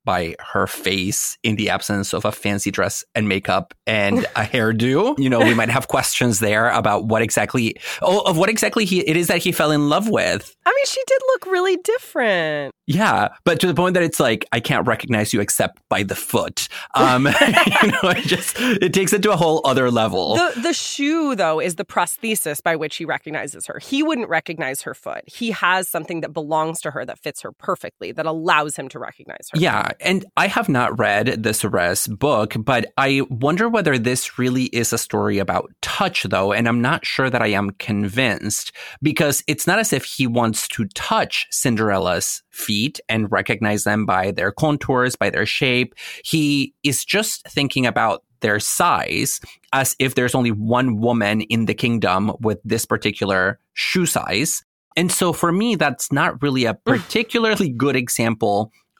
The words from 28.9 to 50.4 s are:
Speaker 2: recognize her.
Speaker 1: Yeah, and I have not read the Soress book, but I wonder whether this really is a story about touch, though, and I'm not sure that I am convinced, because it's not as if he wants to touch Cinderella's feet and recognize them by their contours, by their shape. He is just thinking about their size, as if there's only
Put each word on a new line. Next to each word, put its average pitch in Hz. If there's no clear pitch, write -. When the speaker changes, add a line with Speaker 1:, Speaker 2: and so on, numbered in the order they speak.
Speaker 2:
recognize -
her. 156
Speaker 1:
Yeah, 120
and 185
I 175
have 208
not 123
read 110
the 113
Soress 98
book, 113
but 117
I 139
wonder 151
whether 170
this 123
really 127
is 117
a 113
story 104
about 92
touch, -
though, 95
and 113
I'm 120
not 143
sure 131
that 117
I 110
am 101
convinced, 104
because 151
it's 151
not 185
as 226
if 139
he -
wants 117
to 110
touch -
Cinderella's 101
feet -
and 110
recognize 104
them 104
by 92
their 92
contours, 135
by -
their 107
shape. 123
He 147
is 143
just -
thinking 135
about 113
their 104
size, -
as 131
if 127
there's 123
only 120